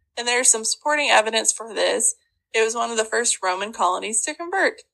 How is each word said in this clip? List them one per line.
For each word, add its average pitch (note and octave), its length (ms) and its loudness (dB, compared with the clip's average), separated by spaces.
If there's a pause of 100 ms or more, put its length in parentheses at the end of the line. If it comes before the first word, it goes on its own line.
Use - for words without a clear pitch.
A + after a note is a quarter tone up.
(160)
and A#3+ 120 -6
there's B3 220 4
some A3 140 2
supporting D4 460 0
evidence G#3+ 420 4
for A3+ 200 -8
this. G3 420 0 (380)
It A3+ 120 2
was A3+ 100 -2
one A#3 160 -4
of A#3 60 -6
the A3 80 0
first A#3 380 -2
Roman F#3+ 300 -2
colonies F#3+ 520 0
to D4+ 100 -4
convert. E4+ 480 -2 (120)